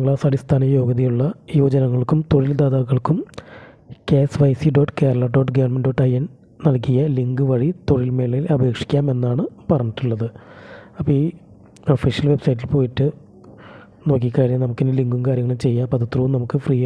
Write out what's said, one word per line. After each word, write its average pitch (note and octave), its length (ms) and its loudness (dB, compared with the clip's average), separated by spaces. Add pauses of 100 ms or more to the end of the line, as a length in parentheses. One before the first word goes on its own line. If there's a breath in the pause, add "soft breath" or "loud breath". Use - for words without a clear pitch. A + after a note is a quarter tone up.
ക്ലാസ് C#3 260 0
അടിസ്ഥാന C3+ 340 2 (140)
യോഗ്യതയുള്ള B2 440 2 (360)
യുവജനങ്ങൾക്കും C3 600 2 (120)
തൊഴിൽദാതാക്കൾക്കും C3+ 840 2 (920 loud breath)
കെ C#3 160 4
എസ് - 160 -6
വൈ C#3 180 4
സി D#3 160 0
ഡോട്ട് D3 240 2
കേരള B2+ 260 2 (100)
ഡോട്ട് C3 220 2
ഗവൺമെന്റ് C3 300 0
ഡോട്ട് C3 200 0
ഐ B2+ 120 2
എൻ D#3+ 60 -4 (420)
നൽകിയ B2+ 320 2 (180)
ലിങ്ക് B2+ 320 -2
വഴി C3 200 0 (200)
തൊഴിൽമേളയിൽ B2+ 560 0 (100)
അപേക്ഷിക്കാം C3 600 0
എന്നാണ് B2 280 -2 (280)
പറഞ്ഞിട്ടുള്ളത്. A2+ 560 -2 (720 loud breath)
അപ്പോൾ D3+ 120 -2 (100)
ഈ - 20 0 (720)
ഒഫീഷ്യൽ C#3 380 -2
വെബ്സൈറ്റിൽ B2 420 -2
പോയിട്ട് C3+ 320 0 (1000 loud breath)
നോക്കിക്കഴിഞ്ഞാൽ B2+ 540 0
നമുക്കിനി C3 360 -2
ലിങ്കും B2 280 -2
കാര്യങ്ങളും B2 360 -2
ചെയ്യാം. B2 240 0
അപ്പോൾ B2 140 -2
അത് A#2+ 120 -2
ത്രൂ B2+ 100 0 (120)
നമുക്ക് A#2+ 300 -2
ഫ്രീ C3+ 220 2